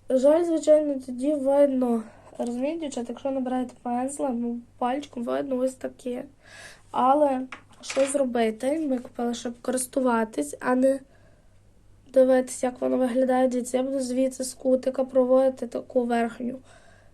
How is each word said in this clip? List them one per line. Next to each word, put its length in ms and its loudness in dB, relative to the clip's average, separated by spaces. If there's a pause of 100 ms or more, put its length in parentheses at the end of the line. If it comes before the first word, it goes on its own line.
Жаль, 360 4
звичайно, 640 2
тоді 280 -2
видно. 680 2 (360)
Розумієте, 420 -4
дівчата, 280 -8
якщо 220 -8
набираєте 520 -4
пензлем, 580 -4
ну, 200 -6 (180)
пальчиком 460 -6
видно 320 -4
ось 180 -2
таке. 500 -10 (640)
Але 520 2 (380)
що 260 0
зробити? 720 0
Ми 200 -2
купили, 360 -6
щоб 280 -10
користуватись, 1000 -2
а 140 0
не 260 2 (1120)
дивитись, 500 4
як 180 -4
воно 160 0
виглядає. 520 2
Дивіться, 280 -2
я 60 0
буду 180 -2
звідси 440 -2
з 100 -8
кутика 500 0
проводити 640 2
таку 380 -4
верхню 540 -2 (560)